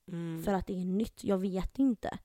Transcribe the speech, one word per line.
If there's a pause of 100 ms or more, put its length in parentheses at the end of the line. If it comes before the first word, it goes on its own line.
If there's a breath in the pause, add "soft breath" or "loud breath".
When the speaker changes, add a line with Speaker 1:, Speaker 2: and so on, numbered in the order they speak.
Speaker 1:
Mm.
Speaker 2:
för
att
det
är
nytt.
Jag
vet
inte.